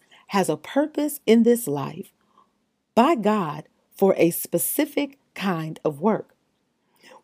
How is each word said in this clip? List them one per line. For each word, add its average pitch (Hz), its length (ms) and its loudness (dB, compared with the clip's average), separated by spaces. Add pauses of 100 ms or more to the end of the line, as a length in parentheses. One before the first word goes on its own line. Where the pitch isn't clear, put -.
(280)
has 190 220 0
a 156 80 -2
purpose 294 680 -4
in 226 180 6
this 233 240 2
life 143 460 -8 (840)
by 277 200 4
God 196 500 -2 (300)
for 190 220 4
a 170 140 4
specific 285 880 -4 (160)
kind 160 500 -6
of 147 160 -4
work. 208 340 -2 (880)